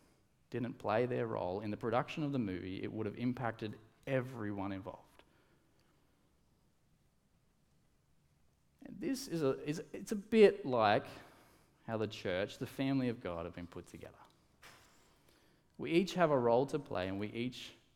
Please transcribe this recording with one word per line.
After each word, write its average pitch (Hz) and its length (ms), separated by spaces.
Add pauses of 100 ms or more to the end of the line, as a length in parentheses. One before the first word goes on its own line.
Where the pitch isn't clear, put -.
(500)
didn't 117 260
play 107 300
their 123 220
role 101 320
in 107 100
the 104 60
production 123 480
of 143 80
the 139 60
movie, 95 440
it 104 100
would 107 140
have 101 100
impacted 117 600 (320)
everyone 113 640
involved. 95 260 (3750)
And - 140
this 262 300
is 165 140
a, 135 220
is, 147 160 (120)
it's - 180
a 226 60
bit 208 500
like 117 400 (800)
how 113 100
the 110 120
church, 101 500
the 131 80
family 135 420
of 113 140
God, 85 240
have 85 80
been 87 140
put 87 180
together. - 260 (1700)
We 143 140
each 180 220
have 170 180
a 135 60
role 120 280
to 151 140
play, 92 260
and 98 140
we 104 80
each 123 440 (240)